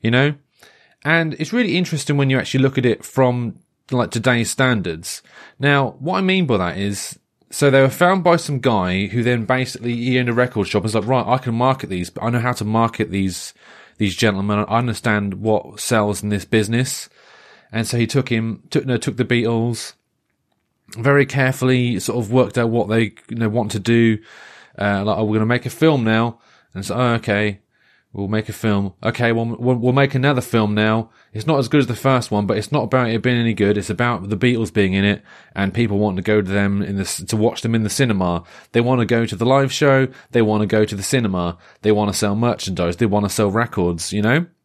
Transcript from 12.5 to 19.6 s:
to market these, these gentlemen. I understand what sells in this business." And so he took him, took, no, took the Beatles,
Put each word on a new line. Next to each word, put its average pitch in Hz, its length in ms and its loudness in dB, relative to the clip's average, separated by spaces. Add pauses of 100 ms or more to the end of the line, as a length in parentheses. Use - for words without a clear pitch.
to 117 140 -6
market 113 440 0
these, 95 440 -4 (420)
these 98 180 0
gentlemen. 104 440 0
I 104 60 0
understand 107 680 -2
what 107 480 -2
sells 104 420 0
in 104 60 -6
this 101 160 -2
business." 117 640 -2 (640)
And 110 140 -4
so 120 100 -4
he 117 100 2
took 135 220 -2
him, 113 400 -4
took, - 160 -2
no, 123 140 -2
took 127 180 -4
the 120 80 0
Beatles, 117 680 -2 (1040)